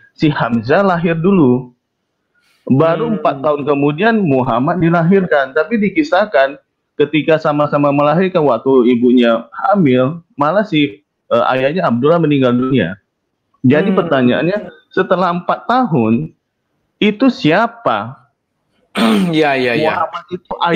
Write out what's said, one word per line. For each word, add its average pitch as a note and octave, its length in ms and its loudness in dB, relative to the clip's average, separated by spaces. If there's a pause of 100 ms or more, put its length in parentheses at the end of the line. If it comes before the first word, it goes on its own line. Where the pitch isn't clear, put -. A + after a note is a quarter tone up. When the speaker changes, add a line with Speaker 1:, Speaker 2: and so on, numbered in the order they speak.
(140)
Speaker 1:
si - 140 -2
Hamzah C3 540 0
lahir F3 320 0
dulu. D#3 600 0 (920)
Baru D#3+ 400 0
Speaker 2:
Hmm. A3+ 80 -2
Speaker 1:
empat C#3 240 -4
tahun D3 240 -2
kemudian D3+ 560 0
Muhammad C3+ 580 0
dilahirkan, E3+ 800 0
tapi D#3+ 240 -2
dikisahkan D#3 800 0 (380)
ketika D3+ 420 0
sama-sama D3 500 0
melahirkan D#3 540 0
waktu B2+ 480 2
ibunya A#2+ 560 2 (160)
hamil, D3+ 560 0 (160)
malah F3+ 320 -2
si, D3 320 -2 (280)
eh, A#2 200 0
ayahnya C#3 400 -2
Abdullah C#3 320 0
meninggal C#3+ 320 2
dunia. B2 480 -2 (640)
Jadi D3+ 260 4
Speaker 2:
Hmm. G3 80 0
Speaker 1:
pertanyaannya, D3+ 640 0 (300)
setelah F#3 420 -2
empat F3 320 -4
tahun, D#3 720 -2 (640)
itu G#3 320 0
siapa? D3+ 960 -2 (680)
Speaker 2:
<clears throat> G3+ 360 0
Ya, D3+ 240 2
ya, B2+ 180 0
ya. A2+ 220 0
Speaker 1:
Muhammad - 320 -6
itu - 160 -12
Speaker 2:
Itu - 140 -12 (180)